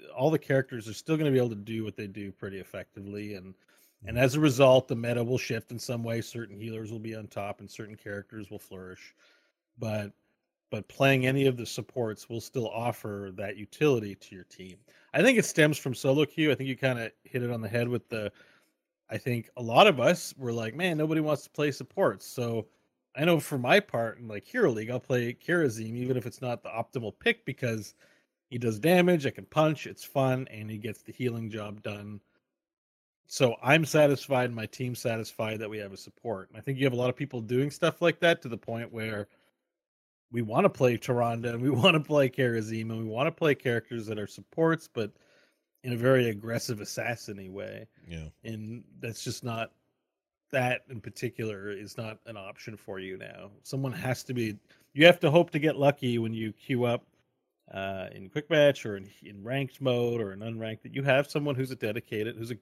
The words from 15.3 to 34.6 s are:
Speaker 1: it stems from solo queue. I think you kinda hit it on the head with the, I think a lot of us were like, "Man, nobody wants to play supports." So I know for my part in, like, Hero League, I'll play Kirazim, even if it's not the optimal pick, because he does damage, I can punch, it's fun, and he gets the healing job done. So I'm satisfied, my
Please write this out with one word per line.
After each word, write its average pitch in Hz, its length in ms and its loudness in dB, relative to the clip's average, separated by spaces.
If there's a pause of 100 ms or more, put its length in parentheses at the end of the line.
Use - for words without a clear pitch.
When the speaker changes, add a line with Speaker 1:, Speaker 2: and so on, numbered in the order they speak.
Speaker 1:
it 208 60 6
stems 151 340 4
from 131 160 -4
solo 143 320 4
queue. 151 260 2
I - 40 6
think 135 120 -6
you 131 80 -4
kinda 120 340 0 (140)
hit 127 180 -4
it 120 80 -2
on 117 120 -4
the 113 60 -6
head 120 200 0
with 120 200 -4
the, 107 220 -6 (760)
I 110 80 -6
think 120 400 -4
a 123 60 -8
lot 123 240 8
of 156 140 6
us 170 360 2
were 127 160 -4
like, 113 220 -4
"Man, 165 240 0
nobody 156 240 2
wants 151 220 0
to - 60 -20
play 147 200 0
supports." 131 560 -2
So 117 420 -4 (480)
I 143 80 0
know 165 160 6
for 139 180 -4
my 139 220 6
part 117 380 -4
in, 120 100 -14
like, 104 160 -10
Hero 226 260 2
League, 110 200 -2
I'll 127 100 -2
play 123 320 0
Kirazim, 120 640 -2
even 127 200 -2
if 120 80 -4
it's - 180 -12
not 123 200 -4
the - 60 -14
optimal 113 500 -6
pick, 226 260 0
because 113 500 -6 (540)
he 120 100 -8
does 113 200 -2
damage, 175 480 6
I 117 40 0
can 95 160 -14
punch, 156 420 2
it's - 160 -14
fun, 131 440 0
and 107 220 -12
he 110 80 -8
gets 107 240 -8
the - 80 -20
healing 117 400 -4
job 104 320 -10
done. 104 380 -10 (1040)
So - 360 2
I'm 151 220 6
satisfied, 135 680 4
my 113 140 -6